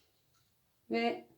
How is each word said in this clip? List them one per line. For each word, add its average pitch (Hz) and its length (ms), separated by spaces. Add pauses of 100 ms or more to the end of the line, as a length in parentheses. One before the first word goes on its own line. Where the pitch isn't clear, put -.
(920)
Ve 233 340 (120)